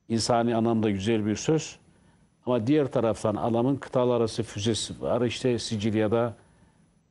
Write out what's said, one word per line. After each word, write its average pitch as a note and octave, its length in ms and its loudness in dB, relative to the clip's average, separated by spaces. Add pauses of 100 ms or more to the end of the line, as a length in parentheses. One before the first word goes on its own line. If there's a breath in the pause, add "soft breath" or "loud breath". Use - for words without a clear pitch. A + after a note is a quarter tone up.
İnsani A#2 460 2
anlamda A2+ 340 2
güzel G#2 360 0
bir G#2 100 0
söz. - 420 -2 (680 soft breath)
Ama A#2+ 220 0
diğer D3 240 4
taraftan A2 440 0
adamın A#2 400 0
kıtalar B2 420 0
arası A2+ 260 -2
füzesi G#2 580 -4
var. F#2 200 0
İşte A#2+ 380 0
Sicilya'da A2 720 0 (760 soft breath)